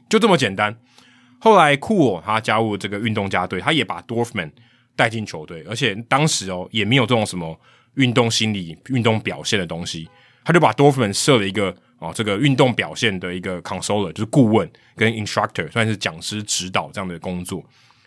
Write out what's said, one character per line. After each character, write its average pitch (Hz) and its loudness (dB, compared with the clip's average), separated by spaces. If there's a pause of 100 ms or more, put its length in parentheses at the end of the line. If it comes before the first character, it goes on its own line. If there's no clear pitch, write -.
(100)
就 220 4
这 233 2
么 185 4
简 110 0
单。 104 -2 (640)
后 220 6
来 147 6
库 143 2
尔 82 -6
他 110 0
加 113 2
入 107 0
这 98 -6
个 101 -6
运 110 -2
动 98 -2
家 92 0
队， 90 -6
他 143 0
也 131 2
把 85 -8
Dorfman 113 -4 (460)
带 120 4
进 110 -6
球 78 -12
队， 82 -16
而 110 -8
且 117 0 (140)
当 143 4
时 95 -2
哦， 90 -8
也 110 0
没 113 4
有 123 4
这 123 0
种 107 2
什 92 -6
么 80 -8 (380)
运 127 2
动 117 4
心 110 0
理、 85 -8 (120)
运 127 0
动 110 2
表 80 -6
现 - -2
的 95 0
东 85 -8
西， 80 -10 (360)
他 - 0
就 170 6
把 139 4
Dorfman 131 4
设 127 4
了 98 0
一 98 -4
个， 95 -2 (260)
哦， 82 -10
这 110 -4
个 101 -2
运 139 2
动 127 4
表 82 -4
现 104 -2
的 90 -6
一 92 -6
个 90 -8
counselor， 98 -4
就 80 -14
是 110 -4
顾 117 6
问 107 2 (280)
跟 110 2
instructor， 101 -4
算 113 0
是 110 0
讲 82 -6
师 104 -8
指 92 -6
导 92 -4
这 104 -8
样 95 -6
的 87 -8
工 90 -6
作。 87 -10 (420)